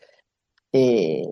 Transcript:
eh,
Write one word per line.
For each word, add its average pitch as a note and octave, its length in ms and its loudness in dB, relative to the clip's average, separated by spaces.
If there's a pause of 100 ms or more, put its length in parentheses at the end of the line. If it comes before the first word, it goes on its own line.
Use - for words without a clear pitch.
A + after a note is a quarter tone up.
(720)
eh, A2 480 0 (100)